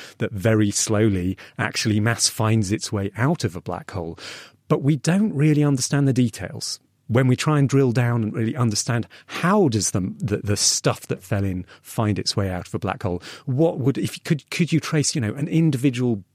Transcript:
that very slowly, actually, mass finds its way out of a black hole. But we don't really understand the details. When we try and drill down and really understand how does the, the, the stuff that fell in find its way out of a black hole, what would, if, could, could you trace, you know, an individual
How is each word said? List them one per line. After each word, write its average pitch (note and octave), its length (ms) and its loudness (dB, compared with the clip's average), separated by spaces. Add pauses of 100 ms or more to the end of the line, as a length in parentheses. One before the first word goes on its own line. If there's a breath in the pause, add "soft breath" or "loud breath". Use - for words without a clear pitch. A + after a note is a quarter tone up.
(200 loud breath)
that A2+ 120 -4
very G#2+ 400 2
slowly, G2 680 0 (200 loud breath)
actually, G#2+ 420 0
mass A2+ 300 0
finds A2 420 2
its - 200 -2
way G2+ 260 -2
out C#3 260 0
of F2 120 -4
a F2+ 60 -10
black F2 300 -8
hole. E2+ 260 -8 (500 loud breath)
But D3+ 140 0
we D3 140 2
don't F#3+ 380 0
really D3 320 4
understand C#3+ 420 2
the C3+ 60 4
details. A#2 680 -2 (320)
When A#2 160 4
we B2+ 80 6
try D3+ 240 2
and C#3 80 4
drill C3+ 240 4
down A#2+ 320 0
and G#2+ 100 -2
really A2+ 220 -2
understand A#2 500 0 (200 loud breath)
how F#3+ 420 2
does G#2+ 240 0
the, G#2 80 0 (200)
the, G#2 180 -2
the G2+ 180 -2
stuff - 520 0
that - 140 -6
fell G2+ 220 -2
in F#2 220 -4 (160 loud breath)
find G#2+ 360 0
its - 200 -4
way G2 120 0
out F2+ 200 -6
of - 40 -8
a F2 60 -6
black - 240 -4
hole, F2+ 180 -2 (240 loud breath)
what D#3+ 340 0
would, C3+ 180 0
if, - 260 -6
could, - 260 -2
could - 220 -2
you D#3+ 80 2
trace, - 340 0
you E3+ 60 -2
know, G#2+ 140 -2
an D3 160 -4
individual B2+ 760 2 (120)